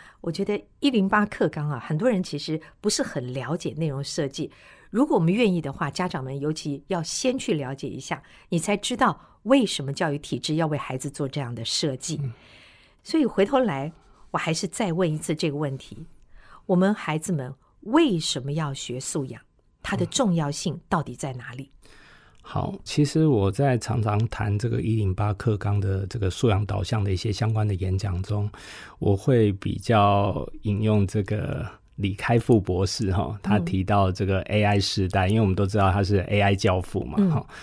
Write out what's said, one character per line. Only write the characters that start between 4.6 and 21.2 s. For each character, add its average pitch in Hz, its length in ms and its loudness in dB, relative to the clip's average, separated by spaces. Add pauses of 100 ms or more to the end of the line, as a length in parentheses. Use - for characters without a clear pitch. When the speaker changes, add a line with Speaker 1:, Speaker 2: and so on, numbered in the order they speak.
Speaker 1:
如 254 180 2
果 311 80 2
我 202 60 4
们 165 100 4
愿 208 220 4
意 170 80 0
的 139 100 -6
话， 143 200 -4
家 180 180 -2
长 143 160 -6
们 135 160 -8
尤 147 100 0
其 151 360 -6
要 175 160 -2
先 254 360 -2
去 254 140 -4
了 139 220 -4
解 139 120 -10
一 120 140 -10
下， 156 220 -8 (260)
你 170 100 0
才 202 200 0
知 247 180 -4
道 - 460 0
为 247 240 6
什 - 180 -6
么 139 80 -4
教 160 180 0
育 143 60 -2
体 147 220 -6
制 151 160 -4
要 160 120 2
为 151 120 -2
孩 131 180 -6
子 135 140 -6
做 139 180 -6
这 147 100 -8
样 120 160 -6
的 113 120 -8
设 - 300 -2
计。 156 260 -6
Speaker 2:
嗯。 123 100 -6 (720)
Speaker 1:
所 - 180 0
以 254 60 4
回 196 180 2
头 262 140 2
来， 160 340 0 (380)
我 170 80 -4
还 160 160 0
是 185 120 -2
再 175 280 -2
问 170 180 2
一 156 60 -2
次 156 160 -4
这 156 160 -2
个 143 80 -4
问 139 180 -2
题： - 300 -16 (580)
我 190 100 2
们 190 200 4
孩 160 240 -4
子 180 120 -4
们 135 220 -4 (280)
为 240 380 4
什 139 240 -4
么 139 100 -6
要 151 200 -2
学 127 260 -8
素 139 280 -4
养？ 131 120 -14 (440)
它 196 160 -2
的 175 80 2
重 196 280 2
要 151 160 0
性 151 380 -6
到 165 140 0
底 127 120 -10
在 131 200 -8